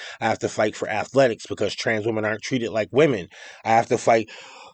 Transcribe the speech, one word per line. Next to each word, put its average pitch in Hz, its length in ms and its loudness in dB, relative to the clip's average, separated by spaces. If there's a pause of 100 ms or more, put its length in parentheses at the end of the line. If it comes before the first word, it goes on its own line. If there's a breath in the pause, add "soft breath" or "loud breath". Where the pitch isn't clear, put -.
(220 loud breath)
I 113 60 0
have 107 100 -2
to 110 100 -2
fight 110 260 0
for - 140 -8
athletics 107 580 0
because 101 280 -4
trans 110 320 -2
women 110 180 -2
aren't 107 160 -4
treated 117 300 -4
like 104 220 -2
women. 127 360 2 (340 loud breath)
I 107 80 0
have 113 180 4
to 117 100 2
fight 117 320 4 (440 loud breath)